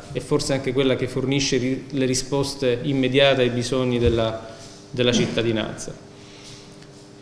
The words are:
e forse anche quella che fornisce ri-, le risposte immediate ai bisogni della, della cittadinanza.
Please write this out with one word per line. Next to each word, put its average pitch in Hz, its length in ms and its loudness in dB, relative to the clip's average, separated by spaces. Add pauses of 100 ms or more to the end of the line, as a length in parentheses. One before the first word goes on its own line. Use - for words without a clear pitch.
(120)
e - 80 -6
forse 143 340 0
anche 131 200 -2
quella 131 220 2
che 123 120 -2
fornisce 135 500 0
ri-, 131 340 -2
le 135 140 0
risposte 131 760 0
immediate 135 600 4
ai 120 60 4
bisogni 123 500 0
della, 113 480 2 (420)
della 123 240 2
cittadinanza. 113 920 -2 (1160)